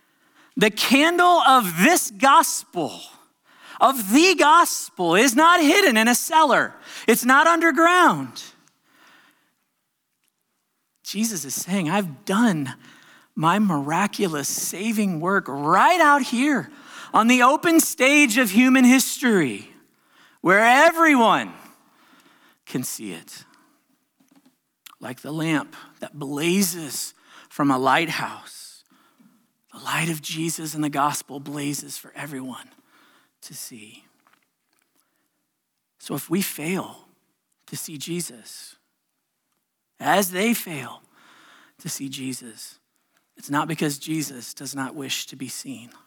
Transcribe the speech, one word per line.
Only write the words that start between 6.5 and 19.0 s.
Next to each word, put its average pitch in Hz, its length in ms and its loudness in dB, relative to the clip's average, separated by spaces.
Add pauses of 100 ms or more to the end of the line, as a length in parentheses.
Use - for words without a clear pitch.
It's 226 160 2
not 269 220 6
underground. 330 960 2 (2500)
Jesus 196 440 -6
is 127 80 -10
saying, 180 340 -6
"I've 175 380 -6
done 190 480 -2 (600)
my 165 240 0
miraculous 165 920 -2
saving 202 680 -4
work 185 300 -2
right 185 520 2
out 285 220 4
here 247 480 -2 (440)
on 214 120 4
the 247 160 4
open 311 380 4
stage 269 560 2
of 247 140 2
human 254 340 4
history, 214 880 2 (720)